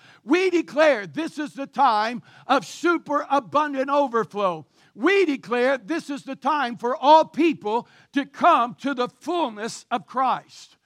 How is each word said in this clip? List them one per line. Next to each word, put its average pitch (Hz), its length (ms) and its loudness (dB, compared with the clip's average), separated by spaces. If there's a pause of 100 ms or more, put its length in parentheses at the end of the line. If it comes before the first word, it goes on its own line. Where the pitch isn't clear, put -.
(240)
We 359 260 2
declare 294 560 2
this 269 320 -8
is 285 160 -8
the 269 120 -10
time 233 560 0 (240)
of 254 180 2
superabundant 277 1300 -2
overflow. 208 760 -2 (280)
We 370 300 2
declare 254 540 -2
this 254 300 -8
is 277 140 -8
the 269 140 -12
time 262 400 -2
for 240 180 -4
all 302 300 6
people 240 640 -2 (240)
to 277 120 -2
come 262 520 2
to 277 180 -6
the 247 140 -4
fullness 240 840 -6
of 247 160 -4
Christ. - 800 -6